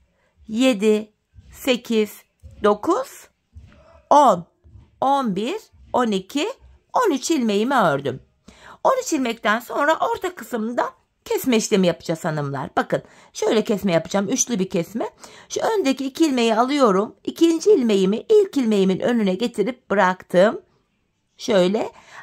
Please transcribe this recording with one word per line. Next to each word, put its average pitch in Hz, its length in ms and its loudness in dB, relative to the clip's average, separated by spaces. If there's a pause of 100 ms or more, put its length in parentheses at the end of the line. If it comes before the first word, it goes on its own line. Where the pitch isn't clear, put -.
(480)
yedi, 214 640 0 (400)
sekiz, 233 680 -2 (420)
dokuz, 302 640 -2 (840)
on, 240 360 4 (540)
on 262 360 -2
bir, 240 200 -4 (360)
on 247 140 2
iki, 220 420 -4 (440)
on 466 180 0
üç 269 200 -2
ilmeğimi 233 440 0
ördüm. 139 460 0 (640)
On 523 180 2
üç - 100 -6
ilmekten 233 480 -2
sonra 302 380 -2
orta 381 360 -4
kısımda 240 560 -6 (340)
kesme 262 320 0
işlemi 208 300 2
yapacağız 165 380 -4
hanımlar. 143 520 -6
Bakın - 260 -2 (300)
şöyle 269 320 0
kesme 196 280 -2
yapacağım. 180 360 -2
Üçlü 240 300 -2
bir 185 120 -2
kesme. 220 400 -6 (380)
Şu - 120 -6
öndeki 277 460 -2
iki 320 200 0
ilmeği 240 280 2
alıyorum. 240 600 2 (100)
İkinci 330 460 2
ilmeğimi 220 460 4
ilk 392 400 2
ilmeğimin 202 440 2
önüne 220 340 0
getirip 233 560 -4
bıraktım. 196 720 2 (760)
Şöyle. 214 560 0 (300)